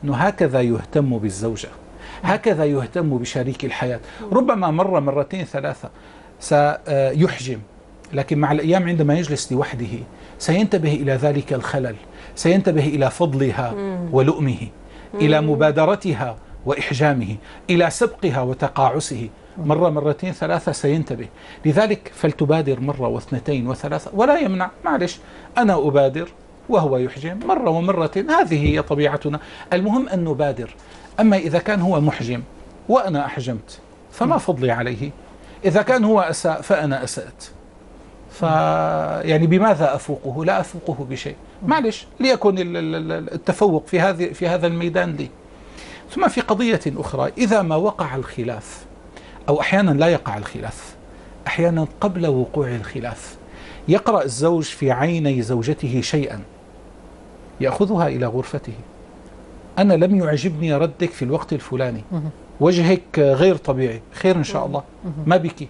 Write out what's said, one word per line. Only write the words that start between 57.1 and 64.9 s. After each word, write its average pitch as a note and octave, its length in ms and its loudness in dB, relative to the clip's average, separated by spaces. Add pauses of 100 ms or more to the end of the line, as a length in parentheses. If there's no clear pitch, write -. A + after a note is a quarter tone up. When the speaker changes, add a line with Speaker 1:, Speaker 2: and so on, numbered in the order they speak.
Speaker 1:
يأخذها E3+ 480 2
إلى B2 180 -2
غرفته: B2+ 460 -6 (1080)
"أنا G3 160 6
لم F3+ 220 4
يعجبني D#3 580 0
ردك E3 360 0
في - 140 -6
الوقت C#3+ 280 -2
الفلاني، B2+ 600 -4
Speaker 3:
مهم. D#3 180 -4 (300)
Speaker 1:
وجهك F3 580 4
غير D3 380 6
طبيعي." B2+ 440 -2 (120)
"خير F#3 240 2
إن D3+ 80 0
شاء C#3+ 160 -4
Speaker 3:
مهم. B2+ 80 -4
Speaker 1:
الله، C#3 140 -4 (220)